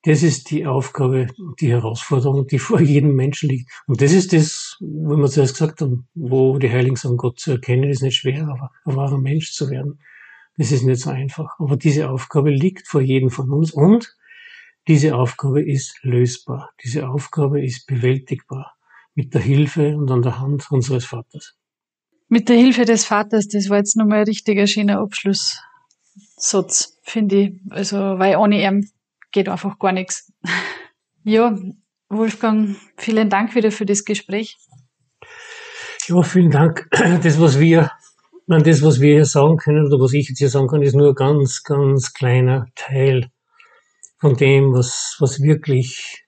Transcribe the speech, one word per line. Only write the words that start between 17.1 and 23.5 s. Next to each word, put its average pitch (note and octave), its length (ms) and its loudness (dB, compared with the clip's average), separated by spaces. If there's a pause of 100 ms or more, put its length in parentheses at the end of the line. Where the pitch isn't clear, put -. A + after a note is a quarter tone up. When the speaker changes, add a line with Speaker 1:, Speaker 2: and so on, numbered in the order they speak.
Speaker 1:
ist B2 240 -8
bewältigbar C3 880 -4 (420)
mit - 180 -6
der C#3 60 0
Hilfe C#3+ 560 0
und C#3+ 160 -2
an B2 100 0
der B2 160 -4
Hand C3+ 320 -6
unseres B2+ 360 -2
Vaters. - 500 -18 (720)
Speaker 2:
Mit A#3 220 0
der A#3 80 6
Hilfe B3 260 4
des A3+ 220 2
Vaters, G#3 420 -2
das G3+ 220 -4